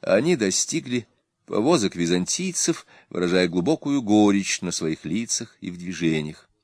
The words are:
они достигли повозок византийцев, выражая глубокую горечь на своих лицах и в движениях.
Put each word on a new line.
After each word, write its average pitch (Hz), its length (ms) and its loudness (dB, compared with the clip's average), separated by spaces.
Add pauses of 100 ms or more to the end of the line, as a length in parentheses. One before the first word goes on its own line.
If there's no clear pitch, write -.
они 151 340 2
достигли 120 720 -2 (380)
повозок 107 500 0
византийцев, 92 880 -2 (240)
выражая 90 380 2
глубокую 92 540 0
горечь 104 600 4
на 90 100 -4
своих 80 340 -4
лицах 113 560 -4
и 92 100 -8
в 87 60 -12
движениях. 82 720 -4 (140)